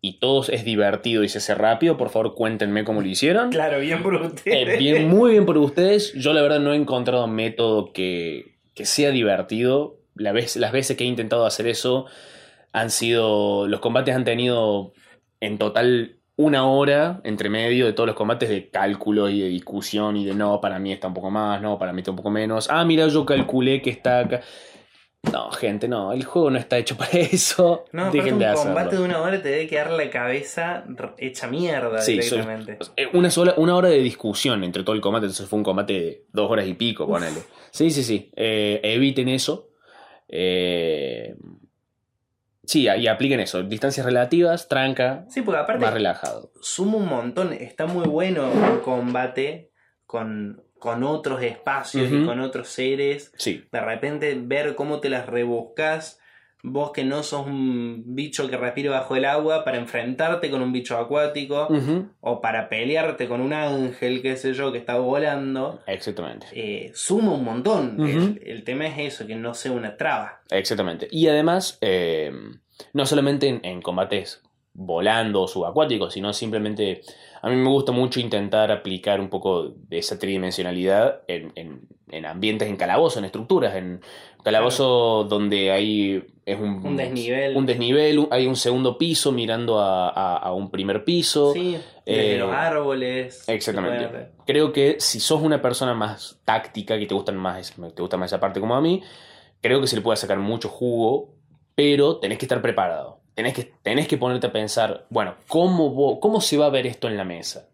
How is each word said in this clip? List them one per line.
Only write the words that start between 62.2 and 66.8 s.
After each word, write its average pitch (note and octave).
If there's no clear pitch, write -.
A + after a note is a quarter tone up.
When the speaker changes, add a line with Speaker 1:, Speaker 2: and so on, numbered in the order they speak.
Speaker 2:
o A#2+
para A2+
pelearte C3+
con A#2+
un C3+
ángel, C3
qué C3
sé C3
yo, C#3
que A#2
está A#2+
volando. C3+
Speaker 1:
Exactamente. F2+
Speaker 2:
Eh, G#2